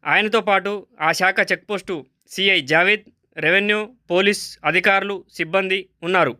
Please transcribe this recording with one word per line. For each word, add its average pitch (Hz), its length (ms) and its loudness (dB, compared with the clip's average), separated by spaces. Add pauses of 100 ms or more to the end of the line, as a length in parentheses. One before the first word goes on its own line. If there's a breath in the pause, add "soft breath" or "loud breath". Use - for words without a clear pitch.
ఆయనతో 202 380 0
పాటు 196 300 0 (300)
ఆ 156 100 2
శాఖ 190 300 0
చెక్‌పోస్టు 190 540 -4 (360)
సీఐ 190 300 0
జావేద్, 175 440 2 (320)
రెవెన్యూ, 196 420 2 (280)
పోలీస్ 196 360 0 (220)
అధికారులు, 196 500 0 (140)
సిబ్బంది 190 500 -2 (240)
ఉన్నారు. 170 360 0